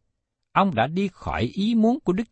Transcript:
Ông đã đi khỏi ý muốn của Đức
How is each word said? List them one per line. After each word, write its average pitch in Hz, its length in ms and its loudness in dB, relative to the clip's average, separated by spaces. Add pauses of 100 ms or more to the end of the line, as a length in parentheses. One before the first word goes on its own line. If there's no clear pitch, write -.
(520)
Ông 185 220 2
đã 110 120 2
đi 180 220 -2
khỏi 78 340 -6
ý 202 320 -2
muốn 226 260 2
của - 120 0
Đức 208 200 -4